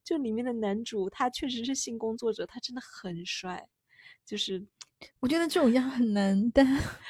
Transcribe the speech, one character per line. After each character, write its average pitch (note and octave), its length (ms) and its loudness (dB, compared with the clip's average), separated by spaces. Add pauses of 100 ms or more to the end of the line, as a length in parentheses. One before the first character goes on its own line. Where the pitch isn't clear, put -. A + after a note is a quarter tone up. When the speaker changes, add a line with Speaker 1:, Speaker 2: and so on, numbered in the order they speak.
Speaker 1:
就 E4 140 0
里 B3 120 -2
面 A3+ 140 -2
的 B3+ 100 -2
男 G#3+ 300 0
主， G3+ 240 -2
他 B3 220 0
确 C#4 180 -4
实 A#3+ 160 -4
是 C4+ 100 -2
性 A#3 240 -6
工 A3 180 -4
作 A#3 140 -2
者， F#3+ 140 -4
他 A#3+ 160 -10
真 B3 140 -10
的 B3+ 80 -10
很 F3 420 -10
帅， - 420 -8 (600)
就 G#3 100 -8
是 G3 300 -4 (540)
Speaker 2:
我 B3+ 60 0
觉 D4+ 120 2
得 E4+ 100 2
这 F4+ 100 0
种 B3+ 140 6
样 B3+ 160 4
很 A#3+ 240 2
难， G3+ 400 4
但 C4+ 140 8 (440)